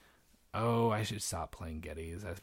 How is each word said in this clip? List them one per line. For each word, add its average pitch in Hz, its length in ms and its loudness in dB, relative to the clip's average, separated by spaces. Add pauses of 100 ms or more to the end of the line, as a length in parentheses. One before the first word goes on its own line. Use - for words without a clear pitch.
(540)
"Oh, 117 360 4
I 107 140 2
should 107 180 -2
stop 82 300 -2
playing 80 300 -6
Geddes. 82 440 -6
I, 87 60 -4 (120)